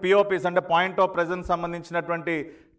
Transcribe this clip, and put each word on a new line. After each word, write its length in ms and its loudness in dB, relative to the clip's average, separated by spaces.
పిఓపిస్, 460 4
అంటే 120 2
point 320 2
of 120 4
presence 380 -2
సంబంధించినటువంటి 800 -4